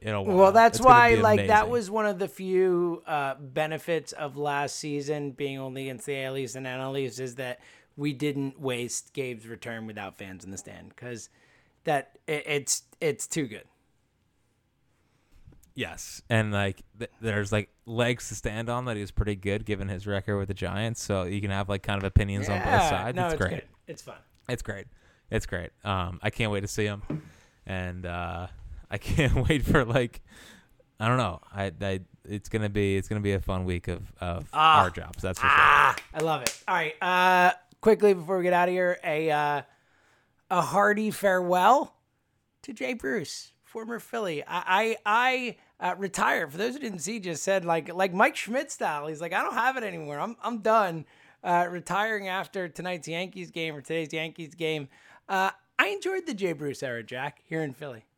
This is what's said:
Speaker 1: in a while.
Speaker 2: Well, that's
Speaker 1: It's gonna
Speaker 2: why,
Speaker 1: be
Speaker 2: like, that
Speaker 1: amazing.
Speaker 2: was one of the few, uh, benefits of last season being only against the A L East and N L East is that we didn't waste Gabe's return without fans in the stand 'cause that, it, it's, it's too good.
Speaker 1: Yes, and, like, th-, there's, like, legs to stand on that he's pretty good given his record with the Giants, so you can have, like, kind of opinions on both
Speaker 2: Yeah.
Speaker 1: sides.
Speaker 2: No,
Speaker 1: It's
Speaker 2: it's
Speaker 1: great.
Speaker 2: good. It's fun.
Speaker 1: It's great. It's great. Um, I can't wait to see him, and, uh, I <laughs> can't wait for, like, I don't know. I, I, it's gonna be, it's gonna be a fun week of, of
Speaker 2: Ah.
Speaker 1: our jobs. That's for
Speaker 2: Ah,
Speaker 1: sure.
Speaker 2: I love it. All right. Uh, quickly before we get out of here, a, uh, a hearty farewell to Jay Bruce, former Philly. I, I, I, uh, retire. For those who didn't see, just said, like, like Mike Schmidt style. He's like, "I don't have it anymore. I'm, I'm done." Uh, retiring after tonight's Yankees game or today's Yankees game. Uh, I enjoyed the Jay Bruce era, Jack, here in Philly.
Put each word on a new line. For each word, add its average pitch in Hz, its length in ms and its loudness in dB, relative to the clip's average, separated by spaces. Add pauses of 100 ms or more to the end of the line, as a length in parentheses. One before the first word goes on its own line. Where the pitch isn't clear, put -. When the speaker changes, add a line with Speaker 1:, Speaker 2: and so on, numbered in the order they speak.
Speaker 1:
in 107 140 -4
a 101 80 -2
while. 190 140 2
Speaker 2:
Well, 190 160 10
that's 226 260 8
Speaker 1:
It's 226 80 0
gonna 254 120 12
Speaker 2:
why, 233 180 8
Speaker 1:
be 220 60 4
Speaker 2:
like, 208 260 6
that 214 160 6
Speaker 1:
amazing. 220 60 -2
Speaker 2:
was 226 200 -2
one 214 160 0
of 196 120 0
the 190 100 -2
few, 185 800 0
uh, 143 280 -2
benefits 151 760 -4
of 143 260 -8
last 143 380 -2
season 147 560 -4
being 135 260 -6
only 135 240 -8
against 131 240 -10
the 143 80 -4
A 135 120 -6
L 135 120 -6
East 131 180 -6
and 131 100 -8
N 127 140 -6
L 135 160 -6
East 127 240 -4
is 127 140 -8
that 127 260 -8 (360)
we 147 180 -4
didn't 139 440 -4
waste 123 540 -6
Gabe's 123 340 -8
return 113 400 -10
without 104 320 -12
fans 92 260 -16
in 95 60 -14
the 95 80 -10
stand 85 380 -18
'cause 123 320 -14 (560)
that, 143 420 -2
it, 151 200 -4
it's, 143 360 -2 (180)
it's 147 280 -2
too 156 180 -2
good. 104 180 -14 (2000)
Speaker 1:
Yes, 87 540 -10
and, 110 220 2
like, 101 300 -2 (160)
th-, 113 120 -10 (100)
there's, 104 300 -2
like, 104 180 -2 (160)
legs 120 440 -2
to 110 80 -10
stand 113 320 -6
on 120 160 -4
that 120 120 -4
he's 104 140 -8
pretty 104 240 -2
good 98 300 -4
given 98 240 -4
his 98 180 -8
record 101 320 -2
with 98 100 -4
the 98 60 -6
Giants, 98 480 -4
so 95 220 0
you 98 160 -4
can 101 100 -4
have, 98 180 -2
like, 101 140 -4
kind 101 160 -4
of 95 60 -4
opinions 101 440 2
on - 120 0
both - 80 -4
Speaker 2:
Yeah. 196 220 6
Speaker 1:
sides. 117 260 -2
Speaker 2:
No, 180 80 0
Speaker 1:
It's 165 100 0
Speaker 2:
it's - 60 -4
Speaker 1:
great. 87 100 2
Speaker 2:
good. - 140 -6 (240)
It's - 140 -16
fun. 95 160 -18 (300)
Speaker 1:
It's 123 140 -4
great. 101 240 -10 (440)
It's 107 160 -2
great. 90 240 -6 (140)
Um, 90 380 -2
I 107 80 0
can't 110 220 -2
wait 101 80 -2
to 98 80 -6
see - 160 -2
him, 101 180 -4 (640)
and, 90 400 -8
uh, 87 400 -6 (420)
I 104 100 -6
<laughs> - 0 -
can't 131 500 2
wait 143 160 2
for, 143 200 4
like, 117 360 0 (800)
I 110 80 2
don't 123 100 4
know. 92 220 -2 (120)
I, 98 280 -4
I, 98 200 -2 (240)
it's 104 240 -10
gonna 107 200 -2
be, 101 280 2
it's 95 120 -4
gonna 107 120 -2
be 101 120 0
a 98 80 0
fun 92 240 -2
week 90 240 -4
of, 87 320 -8
of 87 320 -6
Speaker 2:
Ah. 156 300 8
Speaker 1:
our 92 80 0
jobs. - 320 -12
That's 95 180 -4
for 135 100 2
Speaker 2:
Ah, 143 480 8
Speaker 1:
sure. - 220 -10
Speaker 2:
I 156 40 0
love 151 180 -2
it. - 260 -2
All 190 80 0
right. 156 260 -2
Uh, 180 480 6 (300)
quickly 208 340 6
before 180 240 -2
we 175 60 0
get 180 80 4
out 180 160 6
of 180 60 0
here, 180 280 2
a, 160 260 0
uh, 147 340 2 (880)
a 180 100 4
hearty 202 500 4
farewell 185 840 4 (640)
to 269 100 -14
Jay 254 220 -6
Bruce, 233 560 -6 (140)
former 226 340 -10
Philly. 180 480 -6
I, 196 580 2
I, - 20 -4
I, 247 500 2 (240)
uh, 180 180 -2
retire. 202 500 0
For 139 80 -14
those 233 180 -4
who 285 60 -12
didn't 208 200 -8
see, 208 180 -6
just 180 240 -6
said, 196 220 0
like, 165 280 -2
like 180 220 0
Mike 233 220 4
Schmidt 269 340 -6
style. 151 380 -4
He's 156 120 -8
like, 165 140 -6
"I 220 80 0
don't 320 120 -4
have 262 220 0
it 247 60 -6
anymore. 160 380 -8
I'm, 214 200 -6
I'm 226 200 -4
done." 196 440 2 (380)
Uh, 175 260 2
retiring 196 600 -4
after 185 400 -6
tonight's 175 400 -8
Yankees 175 420 -8
game 160 240 -6
or 147 80 -12
today's 160 300 -6
Yankees 160 420 -8
game. 156 340 -4 (400)
Uh, 190 220 0 (280)
I 330 100 2
enjoyed 381 380 -4
the 311 60 -6
Jay 190 200 -2
Bruce 143 300 -6
era, 120 200 -6
Jack, 127 420 -10
here 160 180 -4
in 143 120 -6
Philly. 127 300 -14 (140)